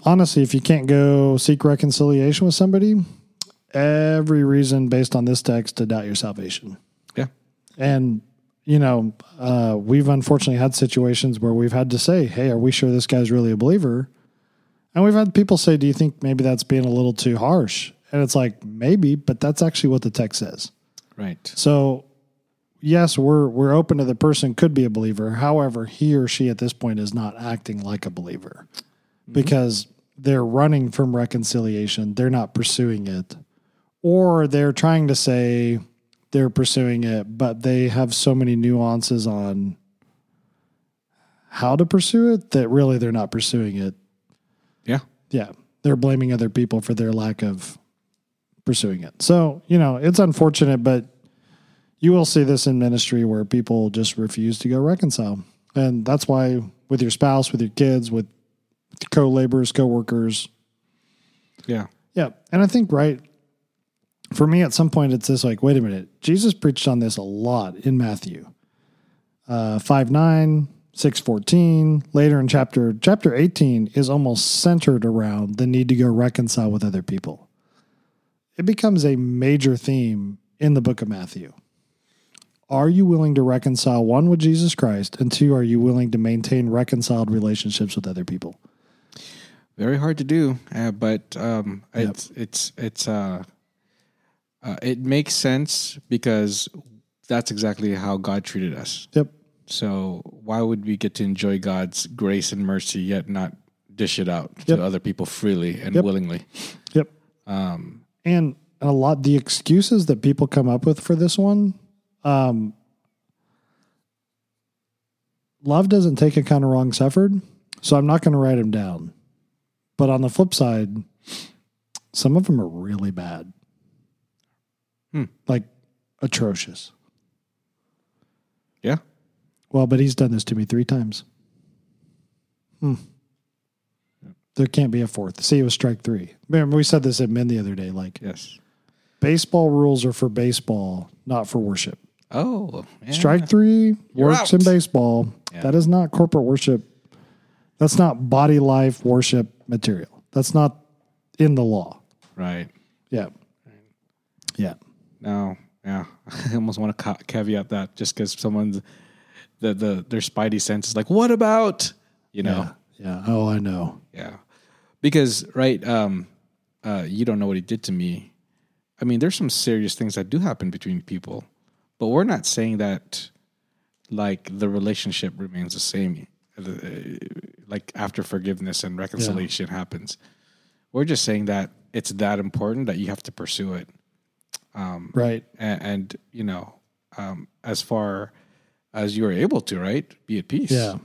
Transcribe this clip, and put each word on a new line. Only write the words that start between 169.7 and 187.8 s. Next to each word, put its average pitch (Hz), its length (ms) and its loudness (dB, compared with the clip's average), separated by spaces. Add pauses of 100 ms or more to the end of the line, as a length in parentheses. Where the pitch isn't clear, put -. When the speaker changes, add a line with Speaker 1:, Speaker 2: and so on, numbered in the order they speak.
Speaker 2:
things 107 200 -8
that 95 140 -8
do 156 100 -2
happen 127 300 -6
between 90 320 -8
people, - 420 -14 (560)
but 110 80 -4
we're 143 160 2
not 190 220 -4
saying 113 320 -4
that, - 520 -6 (800)
like, 101 480 -6
the 101 120 -2
relationship 101 680 -4
remains 90 360 -10
the - 60 -10
same, 90 480 -6 (300)
uh, 98 60 -18 (1040)
like, 101 280 -12
after 101 280 -8
forgiveness 92 600 -8
and 90 140 -10
reconciliation 95 680 -6
Speaker 1:
Yeah. 90 60 -12
Speaker 2:
happens. - 440 -12 (760)
We're 139 140 -2
just 156 180 -2
saying 104 220 -2
that 98 260 -4 (220)
it's 107 200 -8
that 101 260 -4
important 107 480 -6
that 90 100 -4
you 95 100 -6
have 98 160 -10
to - 80 -18
pursue 95 420 -10
it. 87 160 -12 (840)
Um, 90 400 -12
Speaker 1:
Right. 117 300 -4 (160)
Speaker 2:
a-, - 40 -16
and, 101 520 -8 (160)
you 113 120 -12
know, 92 320 -10 (420)
um, 95 300 -14 (160)
as 110 180 -8